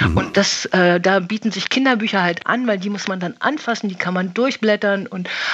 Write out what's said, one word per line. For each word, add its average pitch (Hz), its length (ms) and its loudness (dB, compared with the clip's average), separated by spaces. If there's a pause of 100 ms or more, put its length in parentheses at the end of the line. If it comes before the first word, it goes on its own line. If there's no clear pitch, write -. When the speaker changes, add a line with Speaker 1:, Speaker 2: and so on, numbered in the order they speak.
Speaker 1:
Mhm. 82 180 2
Speaker 2:
Und - 180 -2
das, - 300 0
äh, 180 340 4
da 190 200 4
bieten 214 320 -2
sich - 180 -6
Kinderbücher 226 520 2
halt 175 240 -2
an, 247 200 0
weil 208 120 0
die 190 120 -4
muss 202 180 -6
man 190 100 -4
dann 175 220 -6
anfassen, 233 480 -2
die 185 60 -4
kann 175 180 -4
man 185 220 -2
durchblättern 208 720 0
und 180 240 -8 (240)